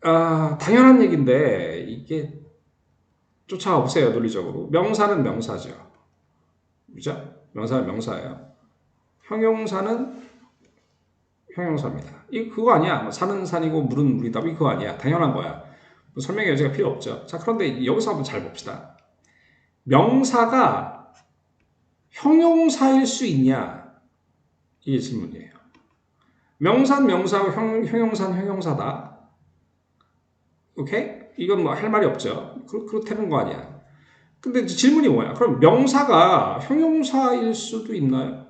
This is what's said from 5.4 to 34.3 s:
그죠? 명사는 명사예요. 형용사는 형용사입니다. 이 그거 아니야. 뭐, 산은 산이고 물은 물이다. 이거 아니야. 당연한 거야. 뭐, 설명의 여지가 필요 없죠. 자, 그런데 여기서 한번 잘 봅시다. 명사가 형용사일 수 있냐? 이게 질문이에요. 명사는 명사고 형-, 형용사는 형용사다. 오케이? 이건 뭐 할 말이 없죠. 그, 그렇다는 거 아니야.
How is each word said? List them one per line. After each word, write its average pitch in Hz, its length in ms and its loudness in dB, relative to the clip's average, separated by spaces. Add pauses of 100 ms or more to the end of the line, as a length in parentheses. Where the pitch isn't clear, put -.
그죠? - 400 -12 (200)
명사는 113 320 -2
명사예요. 95 680 -10 (720)
형용사는 220 1000 -2 (1300)
형용사입니다. 151 760 -8
이 226 180 -6
그거 226 240 2
아니야. 160 300 0
뭐, 110 80 -10
산은 190 340 -4
산이고 160 380 -2
물은 131 340 0
물이다. 113 240 -4
이거 135 280 -2
아니야. 95 280 -6
당연한 151 360 0
거야. 85 300 -8 (500)
뭐, 131 80 -10
설명의 190 300 -2
여지가 139 200 0
필요 190 180 -2
없죠. - 360 -10
자, 170 120 -14
그런데 156 480 -4
여기서 214 260 0
한번 151 120 -4
잘 - 200 -8
봅시다. - 540 -16 (840)
명사가 233 1300 2 (960)
형용사일 302 960 4
수 - 200 -4
있냐? 131 680 0 (880)
이게 135 180 -2
질문이에요. - 520 -10 (1040)
명사는 269 500 4
명사고 190 440 2
형-, 220 340 -2
형용사는 214 520 -2
형용사다. 175 760 -6 (1600)
오케이? - 480 -6 (140)
이건 180 260 0
뭐 147 100 -2
할 214 160 -4
말이 208 160 2
없죠. - 600 -6
그, - 180 -10
그렇다는 214 440 -6
거 147 100 0
아니야. - 420 -8 (580)